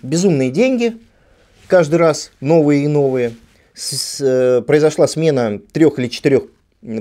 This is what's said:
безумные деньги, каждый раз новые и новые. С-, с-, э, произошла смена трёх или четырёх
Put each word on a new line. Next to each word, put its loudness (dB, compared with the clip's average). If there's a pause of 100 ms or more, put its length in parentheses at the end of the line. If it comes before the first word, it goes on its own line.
безумные 0
деньги, -2 (720)
каждый 2
раз 0 (100)
новые 2
и -2
новые. 0 (400)
С-, -10
с-, -10
э, 2
произошла 2
смена -2 (140)
трёх 2
или -4
четырёх 0 (580)